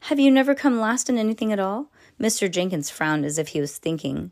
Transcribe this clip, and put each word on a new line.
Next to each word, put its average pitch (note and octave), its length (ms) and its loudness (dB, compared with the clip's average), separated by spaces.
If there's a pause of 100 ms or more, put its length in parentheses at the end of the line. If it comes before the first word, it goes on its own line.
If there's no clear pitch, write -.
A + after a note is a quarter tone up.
Have C#4+ 200 -2
you C#4 100 8
never C4+ 240 6
come C4 260 0
last A3+ 280 0
in B3 100 0
anything A3 340 0
at G3+ 60 0
all? G3+ 320 -2 (280)
Mister G#3+ 300 0
Jenkins F3 420 -2
frowned D#3 340 -2
as D3+ 140 -4
if D#3 100 -2
he D#3 120 -6
was C#3+ 180 -4
thinking D#3+ 540 -6